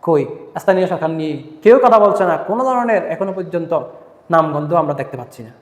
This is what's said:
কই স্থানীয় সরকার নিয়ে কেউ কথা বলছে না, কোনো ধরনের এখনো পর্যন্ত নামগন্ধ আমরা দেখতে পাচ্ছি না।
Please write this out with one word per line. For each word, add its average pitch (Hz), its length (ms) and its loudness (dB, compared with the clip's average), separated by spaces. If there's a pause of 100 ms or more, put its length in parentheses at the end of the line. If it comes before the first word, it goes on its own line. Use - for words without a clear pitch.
কই 156 240 0 (340)
স্থানীয় 185 280 0
সরকার 160 220 -4
নিয়ে 156 340 -6 (200)
কেউ 240 160 8
কথা 233 200 6
বলছে 202 260 2
না, 170 120 0
কোনো 226 260 -4
ধরনের 240 480 0
এখনো 190 220 -6
পর্যন্ত 165 460 -4 (520)
নামগন্ধ 156 420 0
আমরা 151 200 0
দেখতে 135 240 -8
পাচ্ছি 120 260 -16
না। 117 80 -20 (100)